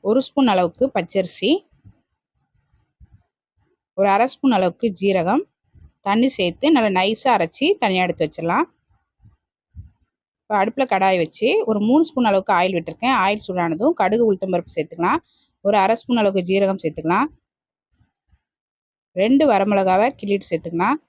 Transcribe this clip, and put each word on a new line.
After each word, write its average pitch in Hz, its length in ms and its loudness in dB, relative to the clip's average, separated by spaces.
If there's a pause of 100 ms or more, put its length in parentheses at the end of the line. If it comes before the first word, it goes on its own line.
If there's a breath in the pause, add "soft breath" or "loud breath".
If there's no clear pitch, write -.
ஒரு 247 180 2
ஸ்பூன் 262 260 2
அளவுக்கு 185 340 0 (100)
பச்சரிசி, 185 540 -4 (2500)
ஒரு 196 160 2
அரை 240 180 2
ஸ்பூன் 254 240 0
அளவுக்கு 185 300 -2 (120)
ஜீரகம், 196 420 0 (680)
தண்ணி 233 280 2
சேர்த்து 190 400 0
நல்லா 214 220 2
நைஸா 220 380 0
அரைச்சி 185 320 -2 (160)
தனியா 185 240 0
எடுத்து 160 180 -2
வச்சிடலாம். 170 400 -2 (1800)
இப்ப 208 180 0
அடுப்புல 226 300 -2
கடாய் 190 300 2
வச்சு 202 280 -2 (200)
ஒரு 208 180 -2
மூணு 294 200 4
ஸ்பூன் 240 220 -2
அளவுக்கு 196 260 0
ஆயில் 185 220 0
விட்டிருக்கேன். 170 360 -4 (120)
ஆயில் 208 200 -2
சூடானதும் 180 540 -2
கடுகு, 208 300 2
உளுத்தம்பருப்பு 185 460 -2
சேர்த்துக்கலாம். 175 460 -2 (460)
ஒரு 208 140 2
அரை 208 180 2
ஸ்பூன் 240 220 -2
அளவுக்கு 190 280 0
ஜீரகம் 190 340 0
சேர்த்துக்கலாம். 165 460 -2 (1900)
ரெண்டு 269 300 4
வரமிளகாவை 196 580 2 (100)
கிள்ளிட்டு 202 300 -4
சேர்த்துக்கலாம். 170 600 -2